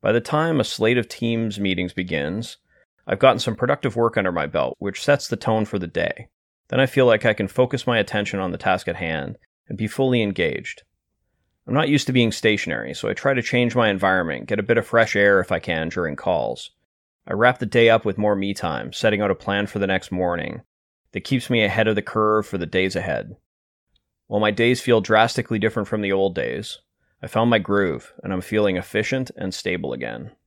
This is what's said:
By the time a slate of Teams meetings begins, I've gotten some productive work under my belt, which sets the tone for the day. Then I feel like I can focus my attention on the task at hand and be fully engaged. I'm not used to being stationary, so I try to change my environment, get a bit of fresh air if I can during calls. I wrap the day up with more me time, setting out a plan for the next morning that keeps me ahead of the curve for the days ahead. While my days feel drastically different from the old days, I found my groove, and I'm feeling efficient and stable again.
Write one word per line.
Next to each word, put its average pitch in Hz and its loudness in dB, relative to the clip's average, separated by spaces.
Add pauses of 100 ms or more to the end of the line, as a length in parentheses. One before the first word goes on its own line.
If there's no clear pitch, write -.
By 107 0
the 117 4
time 156 0
a 107 0
slate 117 2
of 117 -2
Teams 113 -4
meetings 92 -2
begins, 90 -4 (500)
I've 98 -2
gotten 131 6
some 117 -4
productive 127 -2
work 117 2
under 95 0
my 82 -2
belt, 69 -2
which - -8
sets 143 2
the - -4
tone 110 0
for 104 -6
the 87 -6
day. 85 -4 (380)
Then 123 -2
I 135 4
feel 127 4
like 110 4
I 110 4
can 104 -2
focus - 0
my 120 2
attention 101 -2
on 92 -4
the - -8
task 92 0
at 85 -4
hand 80 -6 (300)
and - -10
be 110 -4
fully 127 0
engaged. 92 -2 (840)
I'm 123 -2
not 151 2
used 143 2
to 135 -2
being 117 4
stationary, 73 0
so - -6
I - -2
try 139 0
to 123 0
change 120 0
my 117 4
environment, 92 0
get - -2
a 107 -2
bit 113 2
of - 0
fresh 113 2
air 101 6
if 90 -2
I 90 0
can 82 -2
during 85 -4
calls. 67 -2 (580)
I - -4
wrap 120 4
the 123 -6
day 117 6
up 113 4
with 98 -2
more 104 2
me 98 -4
time, 71 -6
setting 104 0
out 101 0
a 92 2
plan 101 -2
for 101 -8
the 98 -2
next 95 -2
morning 87 -4 (520)
that 107 -6
keeps - -4
me 117 2
ahead 104 2
of 110 2
the 104 -2
curve 107 0
for 95 -6
the 85 -4
days 95 0
ahead. 62 -6 (920)
While 104 0
my 107 2
days 117 2
feel 113 4
drastically 110 2
different 107 0
from 107 -2
the 98 0
old 98 2
days, 67 -6 (440)
I - -12
found 117 0
my 113 4
groove, 92 0 (100)
and 98 -6
I'm 92 -4
feeling 104 0
efficient 127 -4
and 95 -6
stable 87 -4
again. 62 -10 (160)